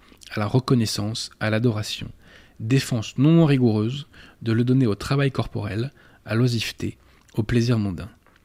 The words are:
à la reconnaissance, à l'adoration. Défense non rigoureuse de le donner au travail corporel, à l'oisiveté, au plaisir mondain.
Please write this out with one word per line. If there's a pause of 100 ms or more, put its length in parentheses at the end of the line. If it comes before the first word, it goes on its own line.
(300)
à
la
reconnaissance,
à
l'adoration. (480)
Défense
non
rigoureuse (380)
de
le
donner
au
travail
corporel, (320)
à
l'oisiveté, (340)
au
plaisir
mondain. (340)